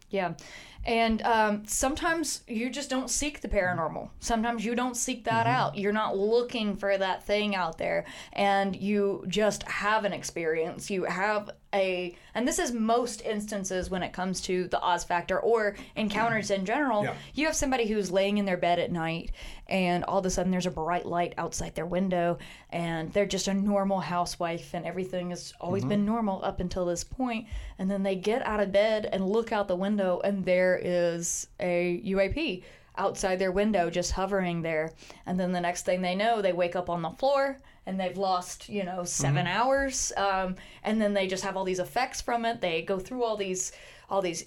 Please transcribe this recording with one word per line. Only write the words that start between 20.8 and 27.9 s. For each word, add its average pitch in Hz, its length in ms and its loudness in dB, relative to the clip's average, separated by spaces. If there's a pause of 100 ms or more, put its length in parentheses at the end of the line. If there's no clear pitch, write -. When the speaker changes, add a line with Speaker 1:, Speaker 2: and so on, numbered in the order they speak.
Speaker 1:
light 170 320 -2
outside 165 380 -6
their 160 120 -4
window 175 520 2 (320)
and 165 420 -4
they're 202 140 4
just 196 220 -2
a 196 60 0
normal 196 440 2
housewife 170 760 -2
and 165 120 -6
everything 180 440 -4
has 175 300 -10
always 185 220 -2
Speaker 2:
Mm-hmm. 127 60 0
Speaker 1:
been 208 180 4
normal 214 380 0
up 190 160 -2
until 180 240 -2
this 175 180 0
point. 233 460 -4 (300)
And 190 120 0